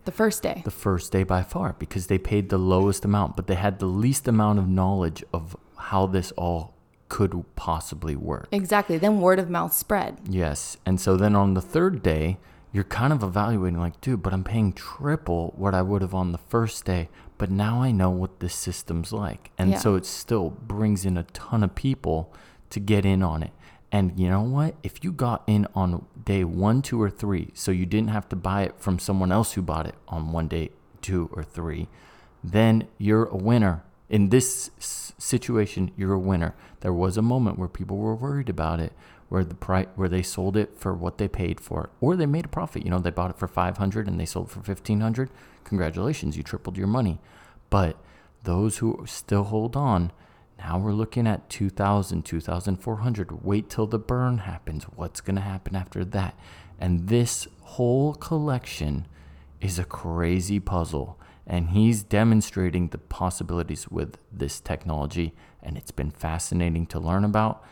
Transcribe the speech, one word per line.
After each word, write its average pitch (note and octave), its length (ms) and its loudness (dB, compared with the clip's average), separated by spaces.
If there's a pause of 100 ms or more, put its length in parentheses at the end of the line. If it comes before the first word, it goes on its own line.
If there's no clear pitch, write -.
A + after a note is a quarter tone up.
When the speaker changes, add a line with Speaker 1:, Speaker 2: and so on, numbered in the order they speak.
Speaker 1:
The F#3 80 -6
first G#3+ 300 0
day. F3+ 220 -4
Speaker 2:
The G#2 60 -2
first F#2+ 400 -2
day F#2+ 140 2
by F#2 180 2
far, - 360 -4
because - 280 -6
they F#2+ 120 2
paid G#2 320 0
the G2 80 2
lowest F#2+ 460 4
amount, G2+ 300 2
but F#2+ 140 -4
they G2 80 2
had G2 240 0
the G2 60 0
least G#2+ 420 2
amount G#2+ 320 4
of F#2 80 2
knowledge F#2 640 2
of E2 240 -6 (200)
how F#2+ 300 0
this F#2 260 0
all F2 420 -2 (340)
could F#2+ 240 0 (240)
possibly D#2+ 580 -4
work. D2 380 -6
Speaker 1:
Exactly. G3 460 0
Then G3+ 240 4
word F#3 160 6
of F3+ 100 -2
mouth E3+ 240 -2
spread. - 460 -2 (100)
Speaker 2:
Yes. E2+ 560 -2
And F#2 160 2
so F#2+ 160 4
then G#2 180 6
on G2 200 6
the F#2 80 2
third E3+ 400 0
day, D#2+ 340 2 (360)
you're G2 120 0
kind B2 300 0
of B2 80 0
evaluating, F#2+ 580 0
like, E2+ 220 -2
"Dude, A#2+ 200 -2
but F#2+ 120 -2
I'm F#2+ 100 -2
paying G#2+ 300 2
triple F2+ 840 -2
what F#2+ 180 0
I F#2 60 4
would F#2+ 220 2
have F#2 120 -2
on F#2 180 0
the E2+ 60 -4 (160)
first A2+ 300 0
day, F2 240 0 (300)
but G2+ 120 -2
now G#2+ 300 0
I C3 120 2
know F#2 180 4
what F#2 300 -2
this F2 140 -4
system's E2+ 560 -6
like." E2+ 460 -6
And F#2 140 4
Speaker 1:
Yeah. F#3+ 80 4
Speaker 2:
so G#3 180 4
it F2+ 80 0
still G2 460 -2
brings G#2 560 0
in F2+ 100 2
a F2 60 0 (100)
ton - 320 0
of F#2 100 0
people E2+ 560 -2 (380)
to - 100 -8
get G2+ 280 2
in F#2+ 160 4
on D#2+ 200 0
it. - 100 -8 (380)
And F#2+ 300 2
you F#2 80 4
know G2 140 4
what? C#3 400 0
If - 200 -10
you F#3 100 -4
got B2 340 -2
in G#2 280 4
on F2+ 300 0 (180)
day G2 220 2
one, G2 380 2
two, A#2+ 180 -2
or G#2 80 4
three, G2 460 -4
so - 180 -2
you F2+ 140 2
didn't G#2+ 240 2
have G#2 180 -2
to F#2+ 80 -4
buy F#2+ 280 0
it - 120 -6
from F2+ 220 0
someone F#2+ 340 0
else G#2+ 220 2
who F#2+ 80 -2
bought D#2+ 240 -2
it - 80 -8 (140)
on D#2+ 220 -4
one D#2+ 160 -2
day, D#2+ 260 -4 (280)
two, F2+ 320 -2
or D#2 100 -8
three, E2 460 -8 (560)
then A2 400 6 (140)
you're G#2+ 260 4
a - 120 -6
winner. G2 460 4 (280)
In G2+ 180 6
this B2+ 500 2
s-, - 400 -12
situation, G#2+ 800 0
you're G2 160 0
a G2 60 2
winner. F#2 360 0 (260)
There F#2 120 -2
was F2 240 0
a G#2+ 60 2
moment A#2+ 360 2
where F2+ 100 -4
people F#2+ 280 -6
were A2 180 -2
worried C3+ 360 -4
about D#2+ 300 -2
it, E2 120 -4 (380)
where F#2 140 0
the F2 100 -8
pri-, F#2+ 320 0 (100)
where F#2 120 0
they F2+ 140 0
sold F#2 340 -4
it - 220 0
for F#2+ 160 -4
what F2 240 -6
they G2+ 100 -2
paid F2 320 -4
for D#2+ 240 -6
it, - 60 -12 (100)
or D3+ 140 2
they E3+ 120 2
made D#3 200 0
a - 20 -10
profit. - 360 -6
You F2 60 -2
know, F2+ 80 2
they F2 120 0
bought F2+ 200 -2
it - 80 -10
for F#2 100 -4
five F2+ 300 -2
hundred G2+ 280 0
and F2+ 140 -4
they E2 60 -2
sold F2+ 240 -8
for F#2+ 100 -12
fifteen G#2 400 -2
hundred. A2+ 280 0 (360)
Congratulations, F2+ 720 -2
you D#2 60 -6
tripled - 360 -8
your F#2+ 80 -2
money. G#2 340 0 (500)
But F2+ 260 2 (480)
those G2+ 340 0
who - 280 -2
still - 380 0
hold A2 320 -2
on, G2+ 360 2 (460)
now F2 200 -4
we're G2+ 140 0
looking A2 340 0
at G#2+ 240 -2
two G2 180 -2
thousand, G2 560 0
two E2 160 -4
thousand F2 360 -4
four A2 220 -6
hundred. G2+ 460 -4
Wait G2+ 240 0
till A2 180 -2
the A2+ 120 -2
burn B2 400 0
happens. E2 460 -8
What's - 360 -10
gonna G2 220 -2
happen F#2+ 340 -6
after F#2 300 -6
that? G2 280 -4 (460)
And F2+ 280 0
this A#2+ 380 2 (160)
whole C3 520 2
collection B2+ 920 -2 (540)
is F2+ 180 -2
a F2 60 -2
crazy F2 760 0
puzzle. E2 580 -4 (320)
And F2 200 0
he's G#2+ 320 4
demonstrating G2+ 840 2
the D#2+ 100 -8
possibilities E2+ 880 -4
with D#2+ 300 -6 (120)
this - 300 -8
technology. D#2 720 -4 (300)
And D#2 160 -8
it's - 120 -14
been C#2+ 200 -4
fascinating E2 800 -2
to D#2+ 120 -6
learn F2 240 2
about. G#2+ 480 0